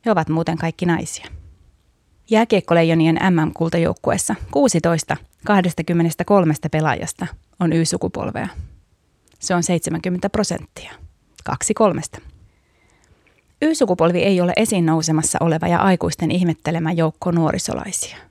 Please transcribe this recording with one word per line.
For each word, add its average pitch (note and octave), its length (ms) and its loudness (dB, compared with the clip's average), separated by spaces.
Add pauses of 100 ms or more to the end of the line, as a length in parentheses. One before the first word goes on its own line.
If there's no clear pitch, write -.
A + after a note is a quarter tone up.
He A3+ 60 2
ovat E3 180 0
muuten E3 280 -2
kaikki E3 280 -4
naisia. - 420 -4 (1000)
Jääkiekkoleijonien E3+ 880 4 (100)
M D#3+ 180 2
M-kultajoukkueessa - 880 -2 (160)
kuusitoista E3+ 680 0 (280)
kahdestakymmenestäkolmesta E3+ 1200 2
pelaajasta D#3 580 -2 (320)
on E3 140 0
Y-sukupolvea. F3 720 -2 (920)
Se - 160 -2
on F3 80 0
seitsemänkymmentä F3+ 680 -2
prosenttia. - 600 -6 (520)
Kaksi - 300 -4
kolmesta. - 480 0 (1400)
Y-sukupolvi F3+ 580 2
ei F#3+ 220 4
ole F3 140 2
esiin G3 300 2
nousemassa D#3+ 560 2
oleva D#3+ 260 0
ja F3 120 2
aikuisten F3+ 520 0
ihmettelemä E3 600 -2
joukko E3 400 -2
nuorisolaisia. - 840 -2 (140)